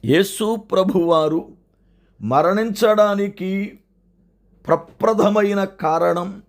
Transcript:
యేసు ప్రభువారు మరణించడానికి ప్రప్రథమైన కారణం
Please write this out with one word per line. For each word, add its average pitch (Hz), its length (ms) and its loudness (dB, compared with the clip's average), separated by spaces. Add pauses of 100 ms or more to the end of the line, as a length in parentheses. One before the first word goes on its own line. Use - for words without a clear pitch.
యేసు 196 520 0
ప్రభువారు 170 920 0 (720)
మరణించడానికి 202 1600 0 (880)
ప్రప్రథమైన 202 960 0
కారణం 175 840 -2